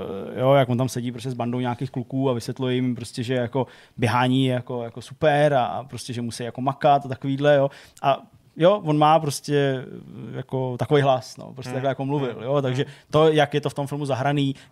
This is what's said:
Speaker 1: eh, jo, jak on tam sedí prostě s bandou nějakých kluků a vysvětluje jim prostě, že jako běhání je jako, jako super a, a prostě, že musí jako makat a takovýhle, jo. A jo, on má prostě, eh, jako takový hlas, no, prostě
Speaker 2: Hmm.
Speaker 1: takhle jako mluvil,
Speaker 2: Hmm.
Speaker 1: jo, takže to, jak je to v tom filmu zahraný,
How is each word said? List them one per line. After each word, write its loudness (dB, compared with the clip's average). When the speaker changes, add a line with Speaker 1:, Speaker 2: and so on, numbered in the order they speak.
Speaker 1:
eh, -4
jo, 4
jak 6
on 0
tam 0
sedí -6
prostě -10
s -6
bandou -4
nějakých -6
kluků -4
a 0
vysvětluje -4
jim 0
prostě, -10
že -2
jako -2
běhání 2
je 0
jako, -6
jako -14
super 2
a, 4
a -6
prostě, -12
že -6
musí -8
jako -8
makat 2
a -10
takovýhle, 2
jo. 4
A 2
jo, 4
on 2
má 6
prostě, 0
eh, -8
jako -6
takový 2
hlas, 0
no, -16
prostě -12
Speaker 2:
Hmm. -8
Speaker 1:
takhle -2
jako -4
mluvil, -2
Speaker 2:
Hmm. -12
Speaker 1:
jo, 0
takže 0
to, 6
jak 2
je 0
to -4
v -16
tom -6
filmu -6
zahraný, 0